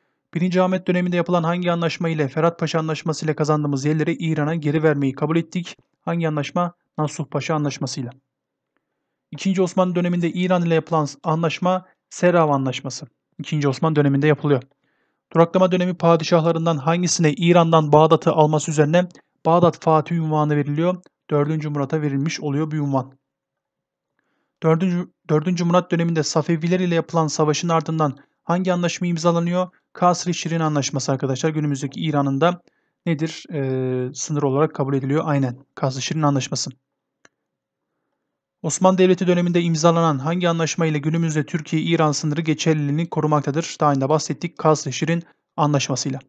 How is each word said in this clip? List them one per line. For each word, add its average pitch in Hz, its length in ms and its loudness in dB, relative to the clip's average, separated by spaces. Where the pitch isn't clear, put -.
Birinci 180 280 0
Ahmet 185 240 -2
döneminde 180 300 0
yapılan 175 260 0
hangi 175 300 -2
anlaşma 170 360 -2
ile 151 200 -2
Ferhat 165 300 0
Paşa 160 200 -2
Anlaşması 160 460 -4
ile 156 100 -2
kazandığımız 147 500 -2
yerleri 156 300 0
İran'a 160 400 -2
geri 151 280 -2
vermeyi 143 300 2
kabul 151 240 -2
ettik? 170 400 -6
Hangi 170 280 -4
anlaşma? 156 440 -4
Nasuh 151 320 -4
Paşa 151 240 -4
Anlaşması'yla. 139 560 -6
İkinci 185 320 -2
Osman 185 320 0
döneminde 175 360 0
İran 180 320 0
ile 165 120 0
yapılan 156 320 0
anlaşma 175 600 -2
Serav 175 400 2
Anlaşması. 131 560 -4
İkinci 147 300 -2
Osman 156 280 0
döneminde 143 300 2
yapılıyor. 143 360 2
Duraklama 170 380 4
dönemi 180 220 0
padişahlarından 165 840 2
hangisine 165 560 0
İran'dan 165 600 4
Bağdat'ı 160 400 6
alması 156 380 2
üzerine 156 380 2
Bağdat 170 380 2
Fatih 160 380 2
unvanı 151 340 0
veriliyor? 160 460 -2
Dördüncü 151 380 -2
Murat'a 147 340 -2
verilmiş 143 380 -2
oluyor 151 300 -4
bu 151 60 -6
unvan. 139 440 -4
Dördüncü, 175 480 0
dördüncü 170 340 0
Murat 175 280 2
döneminde 170 300 0
Safeviler 170 580 0
ile 175 140 0
yapılan 160 320 0
savaşın 151 420 0
ardından 160 500 0
hangi 180 280 0
anlaşma 175 340 -2
imzalanıyor? 175 640 0
Kasr-ı 175 420 0
Şirin 165 260 -4
Anlaşması 147 520 -2
arkadaşlar. 135 380 -2
Günümüzdeki 147 500 -4
İran'ın 139 400 0
da 175 200 2
nedir? 160 460 -4
Ee, 131 600 -4
sınır 147 280 -4
olarak 147 320 2
kabul 139 200 -2
ediliyor. 135 320 0
Aynen. 135 320 0
Kasr-ı 131 280 -4
Şirin 156 200 -4
Anlaşması. 143 480 -2
Osmanlı 185 360 2
Devleti 185 280 4
döneminde 175 360 2
imzalanan 165 560 2
hangi 170 300 -2
anlaşma 165 380 0
ile 156 120 0
günümüzde 156 480 -2
Türkiye-İran 160 640 0
sınırı 147 280 -4
geçerliliğini 156 720 -2
korumaktadır? 151 680 -2
Daha 151 120 4
önce 135 160 0
bahsettik. 151 500 -2
Kasr-ı 151 340 2
Şirin 165 300 -2
Anlaşması'yla. 143 640 -2